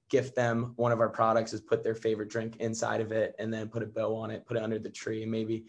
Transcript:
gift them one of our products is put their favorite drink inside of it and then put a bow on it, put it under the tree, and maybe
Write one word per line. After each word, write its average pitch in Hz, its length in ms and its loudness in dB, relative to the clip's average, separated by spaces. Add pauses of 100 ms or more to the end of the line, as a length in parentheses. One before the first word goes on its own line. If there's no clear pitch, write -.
gift 127 260 2
them 120 420 2
one 120 140 4
of 113 100 4
our 110 80 4
products 113 420 4
is 110 80 -4
put 113 240 2
their 113 120 0
favorite 107 340 0
drink 113 280 -4
inside 113 440 -2
of 107 100 -4
it 110 280 0
and 113 140 -2
then 110 140 -4
put 113 160 -4
a 104 40 -6
bow 110 280 -2
on 110 160 -6
it, 107 140 -10
put 113 100 -2
it 110 80 0
under 110 160 -2
the 110 100 -8
tree, 110 340 -6
and 113 80 -4
maybe 113 380 -2